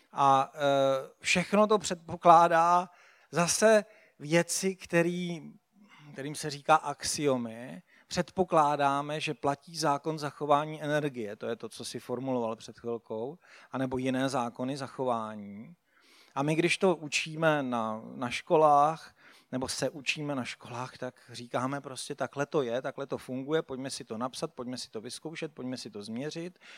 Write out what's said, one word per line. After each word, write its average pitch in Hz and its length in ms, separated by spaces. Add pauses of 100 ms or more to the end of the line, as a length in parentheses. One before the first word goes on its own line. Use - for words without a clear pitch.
(120)
A, 135 420
eh, 156 40 (640)
všechno 202 460
to 214 120
předpokládá 170 1120 (400)
zase 202 540 (340)
věci, 170 580
který, 170 760 (600)
kterým 139 220
se 151 160
říká 143 240
axiomy, 135 1080 (240)
předpokládáme, 147 1120
že 151 140
platí 143 420
zákon 156 420
zachování 147 640
energie. 139 540
To 117 100
je 117 100
to, 113 120
co - 160
si - 160
formuloval 123 560
před - 220
chvilkou, 117 600 (340)
anebo 131 260
jiné 131 300
zákony 127 480
zachování. 113 1000 (600)
A 135 80
my, 151 120
když 165 240
to 185 180
učíme 156 640
na, 113 400 (120)
na 127 160
školách, 151 840 (380)
nebo 127 160
se 131 220
učíme 147 440
na 123 100
školách, 120 540
tak 127 160 (180)
říkáme 127 480
prostě, 139 340
„Takhle 139 320
to 156 160
je, 120 200
takhle 139 240
to 131 120
funguje, 135 440
pojďme 135 280
si - 140
to 113 140
napsat, 131 360
pojďme 123 240
si - 120
to 113 100
vyzkoušet, 156 540
pojďme 127 220
si 120 140
to 104 120
změřit.“ 151 560 (200)